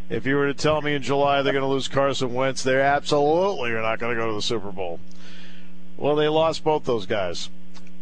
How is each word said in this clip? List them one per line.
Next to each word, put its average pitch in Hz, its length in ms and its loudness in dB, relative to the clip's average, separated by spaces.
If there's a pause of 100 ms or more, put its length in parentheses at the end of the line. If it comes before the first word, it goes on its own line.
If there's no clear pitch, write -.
If 110 160 -2
you 135 100 2
were 143 120 2
to 139 60 0
tell 151 280 0
me 147 120 0
in 143 80 -2
July 139 400 2
they're 139 120 2
gonna 135 140 0
lose 135 200 0
Carson 135 460 0
Wentz, 131 280 0
they 131 180 2
absolutely 143 920 2
are 113 100 0
not 110 180 0
gonna 117 160 -2
go 113 120 0
to 113 60 0
the 104 80 -2
Super 101 300 -2
Bowl. 90 280 -4 (1000)
Well, 147 180 0
they 151 120 2
lost 156 360 2
both 151 220 2
those 113 200 0
guys. 92 440 -2 (520)